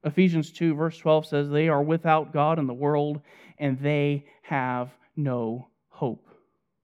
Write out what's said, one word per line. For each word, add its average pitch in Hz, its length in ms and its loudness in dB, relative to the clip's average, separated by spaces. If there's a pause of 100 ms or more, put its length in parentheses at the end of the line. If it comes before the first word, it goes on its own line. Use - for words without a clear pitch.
Ephesians 165 480 2
two, 170 200 0
verse 160 240 -4
twelve 156 280 2
says, 143 240 -2
"They 151 180 2
are 147 160 2
without 160 480 0
God 156 280 2
in 139 80 0
the 127 60 -4
world, 147 480 -2 (360)
and 135 220 -2
they 143 460 0 (180)
have 127 540 -4 (200)
no 123 500 -4 (220)
hope." - 360 -8 (580)